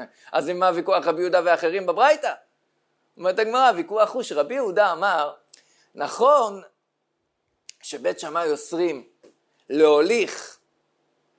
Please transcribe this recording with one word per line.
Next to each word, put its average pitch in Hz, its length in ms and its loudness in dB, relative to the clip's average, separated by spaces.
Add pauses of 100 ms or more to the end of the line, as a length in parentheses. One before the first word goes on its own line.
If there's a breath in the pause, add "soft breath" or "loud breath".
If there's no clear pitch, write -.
(320 soft breath)
אז 151 180 -2
עם 180 100 -6
מה 185 80 2
הוויכוח 170 400 0
רבי 165 140 -2
יהודה 180 240 0
ואחרים 175 400 0
בברייתא?" 226 480 2 (840)
אומרת 185 220 -2
הגמרא, 233 280 2
הוויכוח 202 460 0
הוא 254 100 -6
שרבי 147 300 -4
יהודה 208 380 0
אמר, 165 420 -2 (640 soft breath)
נכון 214 640 2 (1200)
שבית 151 380 -6
שמאי 160 320 -4
אוסרים 151 560 -4 (640)
להוליך 156 880 2 (800)